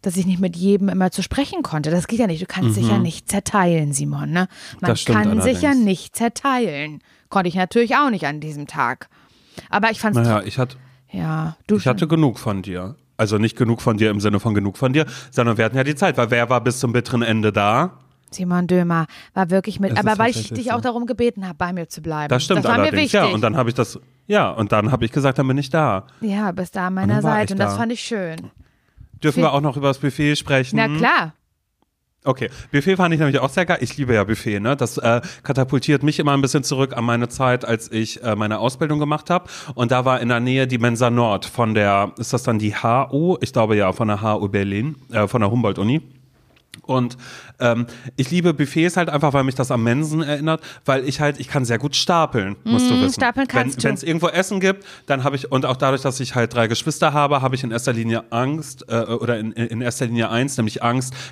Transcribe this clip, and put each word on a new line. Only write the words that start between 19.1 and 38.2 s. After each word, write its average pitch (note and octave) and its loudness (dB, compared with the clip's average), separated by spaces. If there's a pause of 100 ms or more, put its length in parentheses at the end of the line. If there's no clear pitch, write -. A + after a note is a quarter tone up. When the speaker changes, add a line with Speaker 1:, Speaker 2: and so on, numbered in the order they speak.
Speaker 1:
war F#3 0
wirklich F#3+ 0
mit, G3 0
Speaker 2:
Es - 2
Speaker 1:
aber G#3 2
Speaker 2:
ist G#3 0
Speaker 1:
weil A3+ 2
ich A#3+ -4
Speaker 2:
tatsächlich - -6
Speaker 1:
dich - -4
Speaker 2:
so. A#3+ -2
Speaker 1:
auch A3+ -4
darum A#3+ -4
gebeten A#3 -2
hab, E3+ -12
bei F3+ -4
mir E3+ -8
zu - -14
bleiben. D3+ -6
Speaker 2:
Das B2+ 2
stimmt G3+ 2
Speaker 1:
Das - -2
war - 4
mir - 4
Speaker 2:
allerdings, D#4 2 (120)
Speaker 1:
wichtig. - -
Speaker 2:
ja. F#3+ 4
Und A2 0
dann A2+ 2
hab A#2 2
ich B2 -2
das, - -2 (280)
ja, G3 4
und G#2 -2
dann G#2+ 4
hab A#2+ 2
ich A2+ -2
gesagt, C#3 2
dann C3 2
bin C3 2
ich C3+ -4
da. C3 0 (160)
Speaker 1:
Ja, G#3 -2
bist F3+ -8
da F3+ -4
an F#3 -2
Speaker 2:
Und - -4
Speaker 1:
meiner G3 0
Speaker 2:
dann G#3 0
war A3 2
Speaker 1:
Seite G#3+ 2
Speaker 2:
ich G3+ -6
Speaker 1:
und F#3+ -4
das G3+ 2
Speaker 2:
da. G3+ -2
Speaker 1:
fand A3+ -2
ich A#3 -8
schön. F3+ -6 (880)
Speaker 2:
Dürfen D3 2
Speaker 1:
Viel- E3+ 4
Speaker 2:
wir C#3 2
auch C#3+ 2
noch D3 0
über C#3 0
das C3+ 2
Buffet D3 0
sprechen? C3+ 0
Speaker 1:
Na A3 2
klar. A#3 0 (920)
Speaker 2:
Okay, B2+ -2 (240)
Buffet F3+ 2
fand F3 2
ich D3+ 2
nämlich C3+ 2
auch C3 0
sehr F3+ 0
geil. E3+ 0
Ich - -6
liebe B2 0
ja G#2 4
Buffet, G#2 -4
ne? A#2+ 0
Das, B2+ -4
äh, A#2 2 (220)
katapultiert C3+ 0
mich D3+ 2
immer D3 2
ein C#3 2
bisschen C3+ 2
zurück C3+ -2
an A#2 -2
meine A#2+ 0
Zeit, B2 0
als A2+ -4
ich, A2 -4